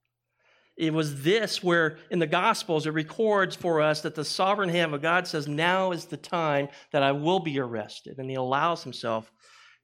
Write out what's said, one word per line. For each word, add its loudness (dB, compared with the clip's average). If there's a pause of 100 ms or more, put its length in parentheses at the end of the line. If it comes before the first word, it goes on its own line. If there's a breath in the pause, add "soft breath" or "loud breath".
(760 soft breath)
It 0
was -2
this 2
where 2 (120)
in 0
the 2
Gospels 2
it 0
records 0
for 2
us 2
that -6
the -4
sovereign 0
hand 0
of -4
God 2
says, -4
"Now 2
is -6
the -12
time 0 (220 loud breath)
that 2
I 4
will 2
be -2
arrested," -8
and -8
he -6
allows 0
himself -6 (540 loud breath)